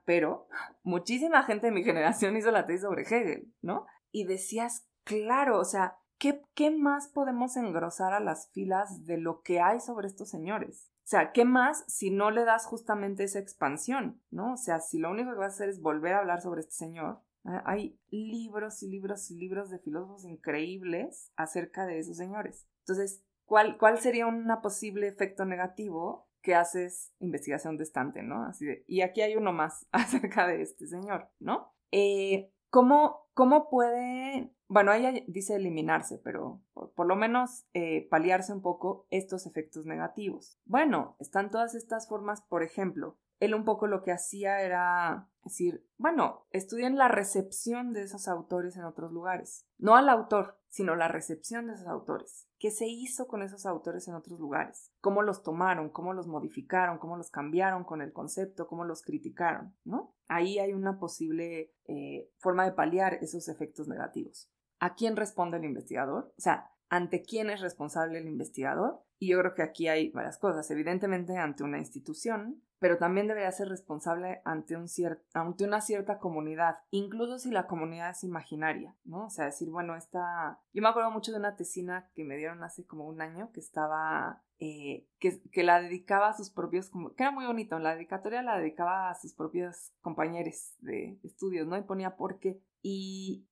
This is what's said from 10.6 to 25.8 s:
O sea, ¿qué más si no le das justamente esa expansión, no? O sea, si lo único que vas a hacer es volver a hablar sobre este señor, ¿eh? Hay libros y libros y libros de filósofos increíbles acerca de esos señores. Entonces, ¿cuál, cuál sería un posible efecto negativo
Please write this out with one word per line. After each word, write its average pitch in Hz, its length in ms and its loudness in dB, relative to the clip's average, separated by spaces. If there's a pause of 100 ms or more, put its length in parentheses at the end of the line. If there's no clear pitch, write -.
O - 120 -12
sea, 165 220 4
¿qué 240 120 8
más 254 440 4
si 196 220 -2
no 202 200 4
le 233 140 2
das 226 220 4
justamente 202 580 -4
esa 196 160 -2
expansión, 196 880 -4
no? 202 220 -4
O 247 40 -8
sea, 170 240 -2
si 160 180 -4
lo 165 120 0
único 240 220 -4
que 214 60 -6
vas 196 140 -2
a 196 40 -12
hacer 202 120 -4
es 190 120 -6
volver 156 320 0
a 196 60 4
hablar 175 240 0
sobre 175 180 -4
este - 140 -10
señor, 165 460 -8 (240)
¿eh? 185 200 -6
Hay 202 340 -4 (120)
libros 214 720 -8
y 196 60 -10
libros 196 420 -8
y 170 80 -12
libros 185 320 -6
de 185 100 -10
filósofos 190 440 -10
increíbles 175 1120 -6
acerca 175 500 -4
de 170 120 -4
esos 165 180 -8
señores. 190 520 -10 (120)
Entonces, 196 440 -4 (200)
¿cuál, 214 340 6
cuál 226 200 8
sería 233 280 2
un 226 200 -2 (160)
posible 202 460 -2
efecto 196 360 -2
negativo 185 840 -4 (140)